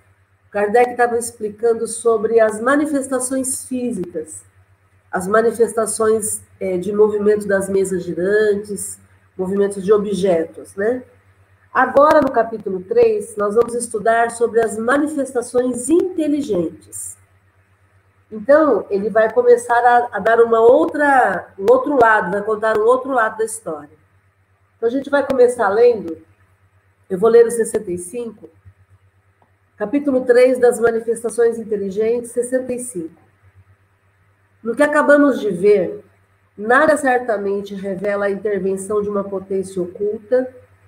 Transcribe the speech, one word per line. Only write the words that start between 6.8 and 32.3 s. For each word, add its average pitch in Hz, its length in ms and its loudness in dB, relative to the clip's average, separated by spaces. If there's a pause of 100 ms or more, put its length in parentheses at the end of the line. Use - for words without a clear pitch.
movimento 208 560 2
das 190 220 -2
mesas 190 340 -2
girantes, 202 960 -2 (380)
movimento 196 460 -2
de 190 100 4
objetos, 185 840 -2
né? 233 300 -4 (680)
Agora, 277 520 4
no 262 100 -2
capítulo 220 480 -4
três, 220 560 0
nós 208 180 -2
vamos 233 200 0
estudar 226 560 -2
sobre 226 340 -2
as 214 140 -6
manifestações 254 1120 -2
inteligentes. 302 1300 -4 (1160)
Então, 254 560 2
ele 202 220 -2
vai 220 220 2
começar 240 460 4
a, 240 380 2
a - 20 -4
dar 226 220 2
uma 226 200 4
outra, 269 960 2
um 196 120 -6
outro 277 240 2
lado, 214 380 2
vai 202 100 -4
contar 214 360 -2
um 214 60 0
outro 254 280 0
lado 220 240 0
da 220 80 -2
história. - 520 -12 (800)
Então, 233 120 -2
a - 20 -2
gente 269 200 -6
vai 277 140 2
começar 247 440 2
lendo, 202 500 2 (880)
eu 185 100 -4
vou 220 100 4
ler 233 180 8
o 226 40 -2
sessenta 220 420 -4
e 175 60 -6
cinco, 233 500 -12 (1300)
capítulo 254 480 -2
três 254 340 6
das 226 220 4
manifestações 226 800 -2
inteligentes, 214 760 -4